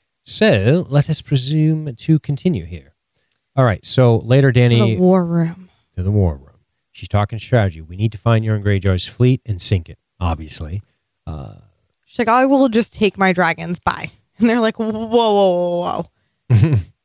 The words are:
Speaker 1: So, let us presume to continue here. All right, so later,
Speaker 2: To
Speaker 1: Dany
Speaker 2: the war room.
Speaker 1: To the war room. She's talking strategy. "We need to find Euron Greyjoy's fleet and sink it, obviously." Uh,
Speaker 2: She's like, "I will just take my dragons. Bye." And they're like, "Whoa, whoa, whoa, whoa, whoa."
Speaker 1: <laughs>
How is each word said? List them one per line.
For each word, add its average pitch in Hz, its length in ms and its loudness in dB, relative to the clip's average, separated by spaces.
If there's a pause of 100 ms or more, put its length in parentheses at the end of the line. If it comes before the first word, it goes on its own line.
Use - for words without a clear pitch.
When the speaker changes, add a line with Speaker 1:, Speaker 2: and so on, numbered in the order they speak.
(240)
Speaker 1:
So, 151 640 0
let 143 200 0
us 151 140 -4
presume 151 720 -2
to 156 240 0
continue 143 460 -4
here. 80 300 -16 (600)
All 135 100 2
right, - 220 0
so 120 320 2
later, 131 320 2
Speaker 2:
To 120 100 2
Speaker 1:
Dany 120 180 4
Speaker 2:
the - 180 2
war 180 280 4
room. 170 460 -4 (260)
Speaker 1:
To 90 60 -6
the 95 80 0
war 95 260 2
room. - 220 -20 (320)
She's - 180 -20
talking 104 300 -2
strategy. 98 420 0
"We 80 160 -16
need 107 160 -2
to 101 60 -16
find 110 260 0
Euron 107 200 -2
Greyjoy's 98 420 0
fleet 123 400 0
and 95 160 -8
sink 90 260 -2
it, 73 100 -20 (200)
obviously." 80 640 -8 (440)
Uh, 69 280 -14 (500)
Speaker 2:
She's - 140 -12
like, 233 100 0
"I 247 180 4
will 269 220 4
just 226 260 -2
take 202 220 -2
my 190 160 2
dragons. 170 460 -2
Bye." - 320 -6 (280)
And 226 120 2
they're 240 100 0
like, 220 180 -2
"Whoa, 220 120 -4
whoa, 220 160 -8
whoa, 226 260 2
whoa, 175 720 0 (460)
whoa." 127 300 4
Speaker 1:
<laughs> 82 80 -12 (160)